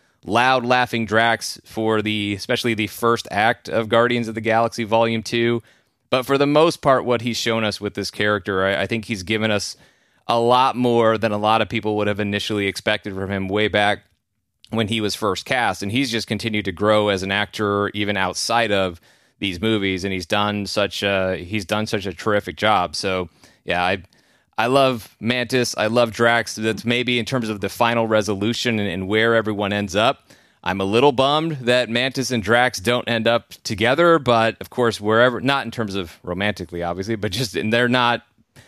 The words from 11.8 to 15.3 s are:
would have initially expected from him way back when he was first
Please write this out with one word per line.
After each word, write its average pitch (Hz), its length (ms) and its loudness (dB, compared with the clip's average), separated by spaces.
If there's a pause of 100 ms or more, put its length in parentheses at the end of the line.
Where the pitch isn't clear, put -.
would 104 100 0
have 101 140 -2
initially 101 480 -2
expected 104 460 -4
from 95 160 -6
him 95 180 -2
way 104 180 2
back 104 380 0 (640)
when 113 180 -2
he 110 120 -2
was 104 160 -2
first 98 280 -4